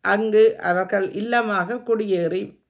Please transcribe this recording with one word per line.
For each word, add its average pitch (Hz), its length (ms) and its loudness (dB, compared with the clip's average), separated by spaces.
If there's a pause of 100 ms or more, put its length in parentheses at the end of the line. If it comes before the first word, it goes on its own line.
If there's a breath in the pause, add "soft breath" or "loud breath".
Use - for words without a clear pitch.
அங்கு 220 540 4
அவர்கள் 185 540 -2
இல்லமாக 220 680 -2
குடியேறி 196 640 -2 (260)